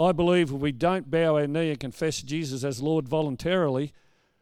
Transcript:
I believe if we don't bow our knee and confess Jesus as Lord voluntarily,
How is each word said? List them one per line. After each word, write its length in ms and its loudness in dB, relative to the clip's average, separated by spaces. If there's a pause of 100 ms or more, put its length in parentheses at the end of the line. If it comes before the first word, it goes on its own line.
I 120 4
believe 400 4
if 80 -6
we 120 0
don't 380 0
bow 260 2
our 100 2
knee 240 0
and 100 -6
confess 420 -4
Jesus 400 -4
as 180 -4
Lord 280 0
voluntarily, 840 0 (500)